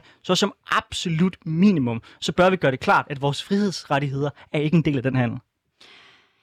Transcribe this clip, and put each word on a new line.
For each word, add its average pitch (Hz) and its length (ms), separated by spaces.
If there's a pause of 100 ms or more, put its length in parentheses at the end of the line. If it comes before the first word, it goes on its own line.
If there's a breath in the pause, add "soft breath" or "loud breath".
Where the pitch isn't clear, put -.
(220 soft breath)
så 180 120
som 202 200 (160)
absolut 180 720
minimum, 160 580 (180 loud breath)
så - 120
bør 180 180
vi 185 60
gøre 143 140
det 127 100
klart, - 300
at 139 120
vores 143 200
frihedsrettigheder 147 880 (220 loud breath)
er 151 80
ikke 156 160
en 156 80
del 147 120
af 117 60
den 127 140
handel. 120 220 (1040 soft breath)